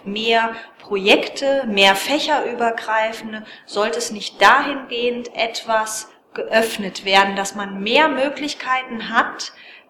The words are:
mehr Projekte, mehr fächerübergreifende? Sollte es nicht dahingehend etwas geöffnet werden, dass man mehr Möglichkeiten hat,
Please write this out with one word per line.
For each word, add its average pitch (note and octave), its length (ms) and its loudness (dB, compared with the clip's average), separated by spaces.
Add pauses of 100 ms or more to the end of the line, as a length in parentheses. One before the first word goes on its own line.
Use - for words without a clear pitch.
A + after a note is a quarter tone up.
mehr A3+ 460 0 (280)
Projekte, C4 880 2
mehr G3 280 6
fächerübergreifende? A3+ 1500 -2 (200)
Sollte A3 320 -2
es A#3 160 -6
nicht - 300 -4
dahingehend B3 920 2
etwas A3+ 760 -4 (240)
geöffnet G#3+ 680 -2
werden, G3 320 4
dass G3 200 -4
man G3 260 -8
mehr C4+ 260 4
Möglichkeiten C4 1000 -4
hat, - 420 -2 (380)